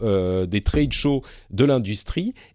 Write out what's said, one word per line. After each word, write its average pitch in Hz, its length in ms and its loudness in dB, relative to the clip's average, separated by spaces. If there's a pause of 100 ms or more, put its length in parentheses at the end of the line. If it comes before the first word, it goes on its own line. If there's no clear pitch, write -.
euh, 92 460 0
des 101 140 -2
trade 147 300 0
shows 139 300 0 (300)
de 98 120 2
l'industrie, 139 680 0 (220)